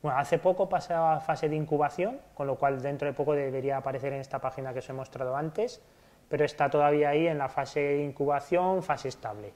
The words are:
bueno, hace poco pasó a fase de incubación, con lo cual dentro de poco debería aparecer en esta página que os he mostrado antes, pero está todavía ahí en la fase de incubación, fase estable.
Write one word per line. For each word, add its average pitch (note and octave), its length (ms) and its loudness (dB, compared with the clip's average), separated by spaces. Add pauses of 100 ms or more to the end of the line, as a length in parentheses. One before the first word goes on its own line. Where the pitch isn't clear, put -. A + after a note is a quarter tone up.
bueno, C3+ 160 0
hace E3 220 2
poco F#3 280 2
pasó F3+ 280 -2
a D#3+ 240 4
fase D#3 280 -2
de D3+ 80 0
incubación, D3+ 640 0 (140)
con C#3 140 -4
lo C3 80 0
cual C#3 260 0
dentro C#3+ 260 -4
de C#3 60 -2
poco D3 200 0
debería C3+ 440 0
aparecer C3+ 360 -4
en C#3 80 -6
esta C3 180 -8
página C3 340 -6
que B2+ 60 -6
os - 100 -12
he C3+ 40 -8
mostrado C3 420 -6
antes, D#3+ 440 -4 (480)
pero D3 160 0
está C#3+ 280 2
todavía D3 380 4
ahí D#3 180 4
en D#3 100 2
la C3+ 120 -2
fase C#3+ 320 -2
de C#3+ 220 2
incubación, D3 760 2
fase C3+ 280 -2
estable. G#2 460 -10